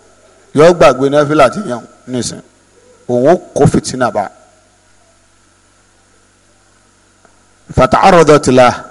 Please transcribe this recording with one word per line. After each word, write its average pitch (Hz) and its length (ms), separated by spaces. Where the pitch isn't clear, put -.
Yọ 160 180
gbàgbé 139 360
náfìlà 147 420
ti 185 80
yàn 117 120
nísìn. 123 340
Òun 123 220
ó 180 60
kó - 120
fìtínà - 460
bá. 101 180
Fata'arradat 147 760
lah. 127 260